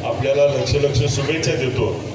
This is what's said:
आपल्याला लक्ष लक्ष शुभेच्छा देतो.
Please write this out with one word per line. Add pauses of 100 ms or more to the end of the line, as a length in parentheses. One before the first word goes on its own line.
आपल्याला
लक्ष
लक्ष
शुभेच्छा
देतो. (140)